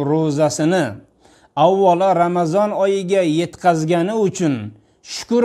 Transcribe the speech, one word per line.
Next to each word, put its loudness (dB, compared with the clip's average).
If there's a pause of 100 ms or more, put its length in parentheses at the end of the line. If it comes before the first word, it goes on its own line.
(120)
ro'zasini 0 (720)
avvalo 4
Ramazon 0
oyiga 0 (180)
yetkazgani -2 (120)
uchun -2 (520)
shukr -2